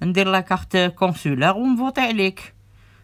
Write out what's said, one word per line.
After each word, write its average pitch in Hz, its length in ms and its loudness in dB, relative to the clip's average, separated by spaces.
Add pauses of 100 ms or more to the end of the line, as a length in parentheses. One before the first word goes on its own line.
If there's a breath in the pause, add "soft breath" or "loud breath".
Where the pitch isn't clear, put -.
ندير 185 260 2
لاكارت 185 480 -2
كونسولار 180 800 0
ونفوطي 254 440 0
عليك. 208 540 -2 (500 soft breath)